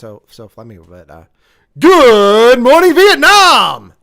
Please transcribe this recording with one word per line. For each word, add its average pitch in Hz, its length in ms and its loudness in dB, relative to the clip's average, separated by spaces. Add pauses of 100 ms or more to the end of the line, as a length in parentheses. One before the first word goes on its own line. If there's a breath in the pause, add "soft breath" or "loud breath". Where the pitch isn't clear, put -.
so, 107 280 -20
so 110 200 -20
phlegmy, 110 300 -20 (100)
but, 87 220 -20
uh, 78 140 -20 (540)
good 226 800 0
morning, 320 340 0
Vietnam! 302 1080 -2